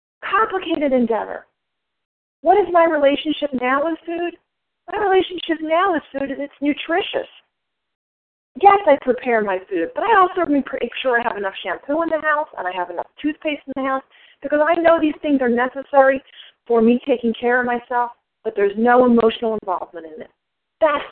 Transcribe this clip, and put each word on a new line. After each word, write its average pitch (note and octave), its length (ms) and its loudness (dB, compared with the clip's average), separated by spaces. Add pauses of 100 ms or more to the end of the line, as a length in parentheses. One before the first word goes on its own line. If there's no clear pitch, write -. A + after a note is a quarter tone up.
(240)
Complicated E4 680 -2
endeavor. G#3+ 520 -2 (960)
What F4+ 160 4
is F4+ 140 2
my E4+ 140 4
relationship D4 680 0 (100)
now C4+ 220 0
with D#4+ 220 -4
food? E4+ 320 -8 (540)
My G4+ 80 -4
relationship F#4 600 0
now E4 320 0
with D4 100 -2 (100)
food C4+ 180 -6
is C4 80 -10
it's C#4 220 -12
nutritious. - 680 -2 (1300)
Yes, G4+ 260 8
I C#4+ 140 6
prepare A#3 420 0
my F#3+ 160 -4 (100)
food, E3 240 -2
but D#4 100 -6
I G#4 160 4
also F4+ 300 2
make C#4+ 160 2 (360)
sure B3 180 0
I A#3+ 80 -2
have G3+ 100 -4
enough G3 160 -6 (100)
shampoo C#4+ 400 -4
in E4 60 -4
the D#4 120 -2
house D4+ 260 -2 (100)
and F3+ 100 -8
I F3+ 40 -6
have F3+ 180 -6
enough E3+ 180 -8 (140)
toothpaste D4+ 460 -6
in C4 80 -10
the C4+ 120 -4
house C4+ 160 -4 (380)
because D4 240 0
I E4 140 2
know E4 200 4
these D4+ 220 0
things D4 200 0
are A#3 80 0
necessary C4+ 720 2 (460)
for A#3 140 2
me A#3+ 260 4
taking A#3 320 0
care A#3+ 200 0
of B3 60 -2
myself, A#3+ 460 -4 (320)
but - 120 -6
there's G3+ 220 0
no A#3+ 280 6
emotional A3+ 560 2
involvement E3+ 440 -8
in D#3 160 -16
it. - 100 -20 (500)
That's D4 300 2